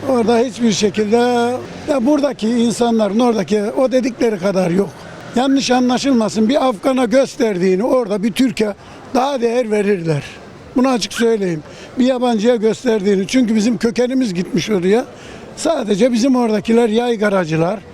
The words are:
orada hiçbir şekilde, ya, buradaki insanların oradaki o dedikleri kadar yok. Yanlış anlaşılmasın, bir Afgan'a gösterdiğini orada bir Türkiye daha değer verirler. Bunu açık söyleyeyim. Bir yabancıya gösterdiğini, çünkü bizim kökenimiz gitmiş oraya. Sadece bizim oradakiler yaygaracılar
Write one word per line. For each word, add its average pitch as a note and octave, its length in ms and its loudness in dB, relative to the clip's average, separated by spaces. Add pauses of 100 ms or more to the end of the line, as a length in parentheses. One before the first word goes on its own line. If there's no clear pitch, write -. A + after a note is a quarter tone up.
orada A#3 280 2
hiçbir A#3 340 0
şekilde, G#3 460 0 (720)
ya, C4 160 0
buradaki C#4 440 0
insanların A#3 680 2
oradaki G#3+ 440 2
o C4 280 0
dedikleri A#3 480 0
kadar F#3 320 0
yok. F#3 180 0 (460)
Yanlış C4+ 360 2
anlaşılmasın, A#3+ 800 2
bir C#4 180 2
Afgan'a B3+ 380 0
gösterdiğini G3+ 800 0
orada A3+ 400 0
bir A3+ 80 0
Türkiye A3 420 0 (400)
daha C4 280 0
değer A#3 300 0
verirler. F#3 520 0 (520)
Bunu B3+ 120 4
açık B3+ 260 -2
söyleyeyim. G3 500 0 (360)
Bir B3 60 4
yabancıya B3 500 2
gösterdiğini, G#3 720 0
çünkü A#3 280 2
bizim A3 220 2
kökenimiz A#3+ 560 0
gitmiş F3 360 -2
oraya. G3+ 360 2 (500)
Sadece A#3+ 560 0
bizim B3 240 2
oradakiler A3+ 540 2
yaygaracılar G3 920 0 (140)